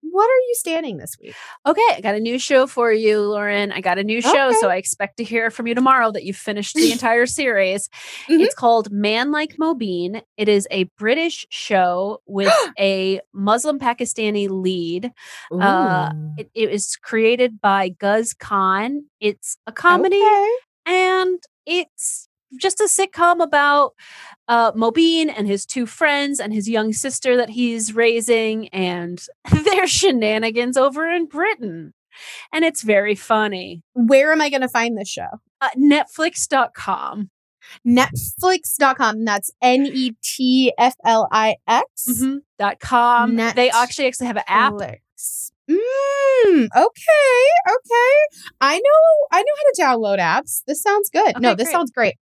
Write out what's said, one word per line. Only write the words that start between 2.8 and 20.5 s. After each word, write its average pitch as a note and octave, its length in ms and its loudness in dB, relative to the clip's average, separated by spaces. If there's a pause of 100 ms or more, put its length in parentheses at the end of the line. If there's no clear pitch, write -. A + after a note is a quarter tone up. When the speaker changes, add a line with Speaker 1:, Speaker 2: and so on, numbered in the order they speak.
Speaker 2:
you, G#3+ 280 2
Lauren. G#3 500 -2
I F#3 100 -6
got F3+ 180 0
a G3 40 -2
new A3 180 -2
show, B4+ 280 2
Speaker 1:
Okay. A4+ 120 2
Speaker 2:
so G3 80 2
I F3+ 80 0
expect - 400 -8
to A#3 60 -8
hear A3+ 280 -2
from A#3 160 -10
you A#3 80 -2
tomorrow B3+ 360 2
that G3 120 -10
you've F#3+ 140 -8
finished G#3 380 -8
the D#4+ 160 4
Speaker 1:
<laughs> - 20 -2
Speaker 2:
entire A#3+ 320 2
series. G#3 640 -2 (400)
Speaker 1:
Mm-hmm. D#4 120 4
Speaker 2:
It's A#4 140 2
called A#3 360 2
Man G#3+ 400 0
Like D4+ 260 -4
Mobeen. A3 640 -4 (160)
It G#3 120 0
is G3+ 220 2
a F#3+ 140 -2 (120)
British D4+ 520 -2
show F#3 760 -2
with G3 280 0 (120)
Speaker 1:
<gasps> C#4 140 -12
Speaker 2:
a F#3+ 400 0 (140)
Muslim A#3+ 460 0
Pakistani A3+ 680 -4
lead. F#3 640 -4 (400)
Uh, F#3 640 0
Speaker 1:
Ooh. D#3 220 -10
Speaker 2:
it, - 160 -14
it A3 180 -2
was G3+ 240 -6
created A3+ 680 0
by G3 280 2
Guz G#3 440 -2
Khan. G#3 720 -2 (140)
It's - 380 -6 (100)
a A3+ 40 -16
comedy, F4+ 500 2
Speaker 1:
Okay. G#4 280 4 (360)